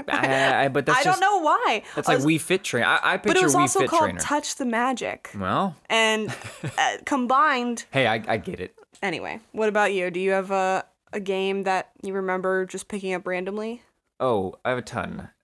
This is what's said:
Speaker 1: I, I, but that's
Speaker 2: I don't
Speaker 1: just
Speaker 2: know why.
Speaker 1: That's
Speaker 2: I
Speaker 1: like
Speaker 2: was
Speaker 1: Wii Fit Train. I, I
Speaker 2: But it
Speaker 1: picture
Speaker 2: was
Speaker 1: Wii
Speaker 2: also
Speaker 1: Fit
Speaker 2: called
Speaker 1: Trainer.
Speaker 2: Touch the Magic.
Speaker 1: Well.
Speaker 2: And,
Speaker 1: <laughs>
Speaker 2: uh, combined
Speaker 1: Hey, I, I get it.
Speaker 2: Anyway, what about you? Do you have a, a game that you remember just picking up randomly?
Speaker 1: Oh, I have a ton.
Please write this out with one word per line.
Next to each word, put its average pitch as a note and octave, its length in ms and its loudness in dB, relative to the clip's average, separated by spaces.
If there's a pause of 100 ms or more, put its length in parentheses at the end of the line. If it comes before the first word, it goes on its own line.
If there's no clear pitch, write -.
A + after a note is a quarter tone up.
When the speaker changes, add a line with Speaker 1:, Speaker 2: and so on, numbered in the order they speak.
Speaker 1:
I, C3+ 560 2
I, C#3 40 4
but C3+ 180 0
that's B3+ 140 4
Speaker 2:
I - 20 4
don't F4+ 100 4
Speaker 1:
just F#4 80 0
Speaker 2:
know G4 160 4
why. E4 460 2 (120)
Speaker 1:
That's C#3+ 140 -2
Speaker 2:
I - 40 6
Speaker 1:
like C3 120 2
Speaker 2:
was - 20 2
Speaker 1:
Wii D#3 140 4
Fit - 240 0
Train. A#2 200 0
I, C3 180 4
I F3 160 2
Speaker 2:
But G#3 140 2
it - 20 4
Speaker 1:
picture F#4 100 4
Speaker 2:
was D4+ 100 4
Speaker 1:
Wii F4+ 40 4
Speaker 2:
also F#4+ 220 2
Speaker 1:
Fit - 100 2
Speaker 2:
called E4 140 4
Speaker 1:
Trainer. F3+ 140 -2
Speaker 2:
Touch D4 380 -2
the C4+ 80 -4
Magic. A#3+ 720 -2
Speaker 1:
Well. C3+ 380 0 (140)
Speaker 2:
And, A3 440 2 (200)
Speaker 1:
<laughs> - 240 -8
Speaker 2:
uh, B2 260 2
combined B3+ 840 0
Speaker 1:
Hey, C3 160 2
I, A2 200 0
I A2 120 0
get F2 220 -10
it. F#2 140 -10 (280)
Speaker 2:
Anyway, F#2+ 380 -6 (120)
what G#3+ 160 -2
about G#3 240 2
you? F3+ 180 -2
Do F3+ 100 -4
you F#3+ 100 0
have F#3+ 200 0
a, F#3+ 360 0 (260)
a G#3 80 -6
game G3 440 -2
that F#3+ 260 -2 (120)
you F#3+ 120 -6
remember F#3 500 -2
just F#3 240 -12
picking F#3+ 240 -6
up F3+ 140 -6
randomly? G3+ 560 -6 (360)
Speaker 1:
Oh, G#2 360 0 (100)
I B2 60 -2
have B2+ 80 -2
a A#2 40 -6
ton. - 460 -10 (160)